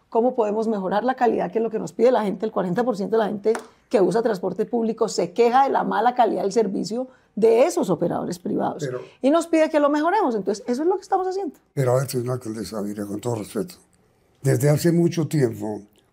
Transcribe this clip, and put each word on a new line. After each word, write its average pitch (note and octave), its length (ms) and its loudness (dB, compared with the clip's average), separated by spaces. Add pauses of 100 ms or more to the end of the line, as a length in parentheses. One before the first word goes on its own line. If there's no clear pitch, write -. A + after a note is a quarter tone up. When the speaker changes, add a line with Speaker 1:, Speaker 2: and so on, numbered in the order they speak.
Speaker 1:
cómo B3 260 2
podemos G#3+ 320 0
mejorar G3+ 360 -2
la B3+ 120 0
calidad, G#3 360 0
que A#3 60 -2
es A3+ 60 0
lo A3 80 -2
que G#3+ 80 -4
nos F3 120 -8
pide A#3 200 4
la A3+ 120 4
gente. G3+ 220 -4
El G#3+ 60 -4
cuarenta F#3+ 320 -2
por A#3 140 -2
ciento G3 200 -2
de A3 60 2
la G3 60 -2
gente G#3+ 240 0 (360)
que A#3 100 2
usa F#3 220 2
transporte G3+ 440 -2
público A3+ 420 -2
se F3+ 260 -2
queja A#3+ 300 4
de C4+ 60 0
la - 140 0
mala G#3 300 0
calidad G#3+ 300 2
del G3 80 -2
servicio G#3 560 -2 (280)
de A3+ 320 6
esos E4 240 0
operadores D#3+ 480 -2
privados - 440 -4
Speaker 2:
Pero B2 160 -6 (220)
Speaker 1:
y C4 80 2
nos D#4+ 160 2
pide D#4+ 240 2
que D#4+ 100 0
lo C#4+ 120 2
mejoremos. D#4 420 0
Entonces, G3 340 -4
eso B3 140 -2
es E4 60 0
lo G4+ 80 2
que F#4+ 80 -8
estamos F#4 240 -2
haciendo. F#4+ 280 -6 (200)
Speaker 2:
Pero B2+ 200 2
a C3 60 2
veces, B2+ 220 -4
una B2+ 100 -4
alcaldesa, A2 480 -8
mire, G#2 240 -6
con G2+ 140 -8
todo A#2+ 160 -4
respeto, G2 400 -8 (640)
desde C3+ 300 2
hace E3 200 2
mucho E3+ 360 2
tiempo G#2+ 540 -2 (320)